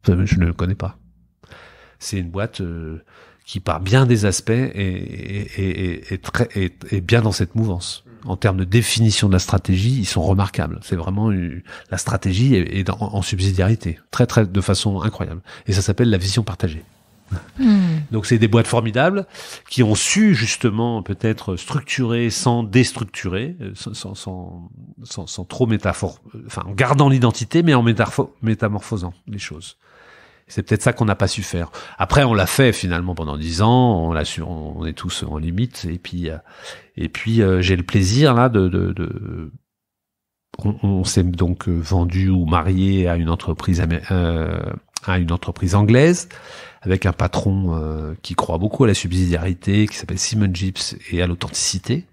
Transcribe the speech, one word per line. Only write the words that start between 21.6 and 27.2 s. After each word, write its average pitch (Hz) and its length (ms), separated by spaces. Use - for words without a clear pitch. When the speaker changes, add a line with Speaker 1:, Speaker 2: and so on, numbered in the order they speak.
Speaker 1:
sans 120 340
déstructurer, 110 1000
euh, 98 140
sans, - 180
sans, 98 220
sans, 90 560
sans, 92 240
sans - 180
trop - 220
métaphore, 95 540
euh, - 120
enfin - 180
en 98 80
gardant 135 360
l'identité 123 540